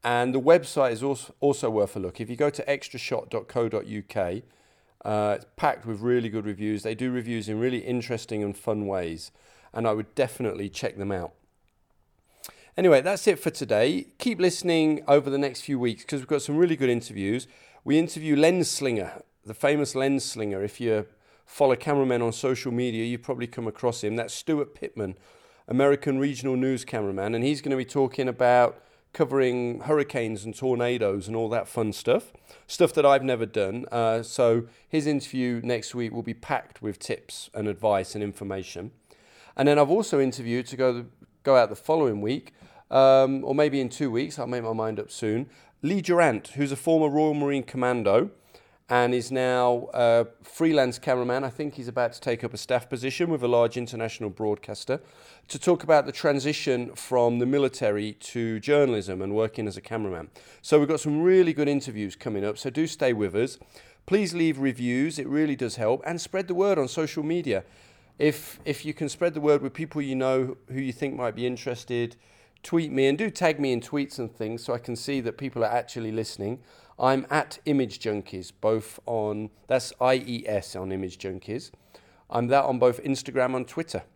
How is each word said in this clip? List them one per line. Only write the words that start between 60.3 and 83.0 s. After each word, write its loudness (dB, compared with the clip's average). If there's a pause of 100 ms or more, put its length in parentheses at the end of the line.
So 6
we've 4
got 0
some -2
really 6
good 0
interviews -4
coming -4
up, -4
so -8
do -2
stay 0
with -2
us. -2 (480)
Please 2
leave 2
reviews, 0
it -6
really 0
does -4
help, 0
and -6
spread -6
the -2
word 4
on 0
social -4
media. -2 (560)
If, 0
if -6
you -6
can -4
spread -2
the -6
word 4
with -6
people -6
you -4
know 0 (100)
who -6
you -4
think -4
might -4
be -2
interested, -4 (460)
tweet 0
me, 4
and 2
do -2
tag 0
me 0
in 0
tweets -6
and -6
things -8
so -4
I -2
can -8
see -4
that -6
people -4
are 0
actually -4
listening. -6 (400)
I'm 2
at -2
Image 0
Junkies, -6 (100)
both -2
on, -4 (160)
that's -2
I 4
E -4
S -2
on -6
Image -6
Junkies. -10 (580)
I'm 0
that 4
on 0
both 4